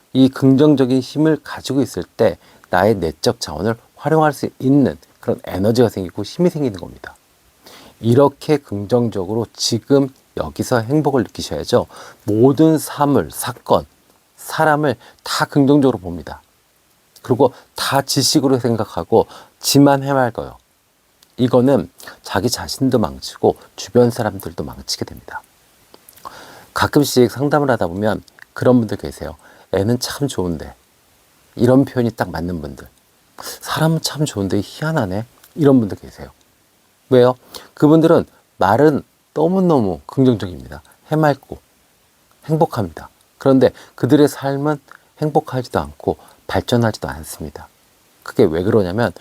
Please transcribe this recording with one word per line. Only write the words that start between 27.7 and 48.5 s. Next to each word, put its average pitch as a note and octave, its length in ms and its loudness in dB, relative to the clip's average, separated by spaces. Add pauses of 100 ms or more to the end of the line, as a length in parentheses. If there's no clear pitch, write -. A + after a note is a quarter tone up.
하다 G2+ 160 0
보면 F#2+ 360 -4 (300)
그런 B2+ 260 4
분들 G#2 180 -4
계세요. D2+ 380 -12 (380)
"애는 G#2+ 260 0
참 - 280 -6
좋은데." E2+ 460 -6 (840)
이런 B2+ 280 4
표현이 A#2 280 -2
딱 G#2 180 -6
맞는 E2+ 320 -6
분들. C#2 260 -14 (540)
"사람은 - 600 -4
참 D3 240 -4
좋은데 G2+ 380 -2
희한하네." A#2 640 -4 (300)
이런 C#3 240 4
분들 G2+ 180 -2
계세요. C2+ 320 -18 (800)
왜요? B2 260 4 (380)
그분들은 D#3 520 4 (320)
말은 A#2+ 460 2 (300)
너무너무 D3+ 720 0
긍정적입니다. F2+ 800 -2 (280)
해맑고 D3+ 460 0 (880)
행복합니다. D3 640 -2 (280)
그런데 C3+ 340 4 (240)
그들의 C#3+ 320 4
삶은 C#3+ 520 -4 (400)
행복하지도 D3 600 -4
않고 D2+ 380 -6 (280)
발전하지도 A2+ 640 -2
않습니다. D#2 600 -14 (560)
그게 - 200 0
왜 E2 180 2